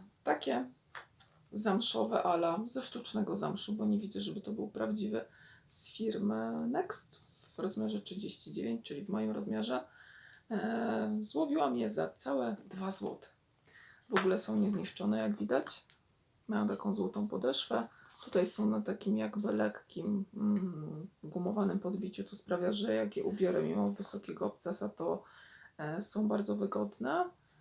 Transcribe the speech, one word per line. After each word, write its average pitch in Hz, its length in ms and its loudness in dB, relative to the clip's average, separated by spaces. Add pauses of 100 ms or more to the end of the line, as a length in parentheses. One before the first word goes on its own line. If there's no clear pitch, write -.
(240)
takie 254 460 0 (840)
zamszowe 214 680 4
ala 170 440 4
ze 262 160 -4
sztucznego 214 540 -2
zamszu, 208 360 -2
bo 214 140 0
nie 208 120 4
widzę, 196 220 -4
żeby 208 200 -4
to 208 120 -6
był 214 160 -4
prawdziwy, - 560 -2 (440)
z - 220 -2
firmy 220 760 0
Next - 540 -2 (360)
w - 20 -8
rozmiarze 208 420 -2
trzydzieści - 520 -8
dziewięć, 117 340 -2
czyli - 180 -6
w - 40 -8
moim 107 220 0
rozmiarze. 107 540 -2 (640)
E, 220 720 0
złowiłam 285 560 2
je 113 140 2
za 156 180 0
całe 139 480 0 (100)
dwa 190 240 -4
złote. - 380 -4 (800)
W 196 100 6
ogóle 190 200 6
są 214 180 0
niezniszczone, 185 600 2
jak 107 180 2
widać. 123 480 0 (640)
Mają 214 200 2
taką - 260 0
złotą - 340 0
podeszwę. - 600 0 (360)
Tutaj 190 220 4
są 208 200 2
na 214 140 4
takim 208 380 0
jakby 208 340 0
lekkim, 208 720 0 (100)
mm, 180 720 0 (140)
gumowanym 190 560 0
podbiciu, 185 460 -4
co 202 120 -10
sprawia, 180 360 0
że 214 220 0
jak 214 220 0
je - 80 0
ubiorę 190 380 2
mimo 202 280 2
wysokiego - 560 -4
obcasa, - 420 -4
to, 170 340 -2 (560)
e, 156 240 -4
są 208 260 2
bardzo 208 280 2
wygodne. 214 720 0 (300)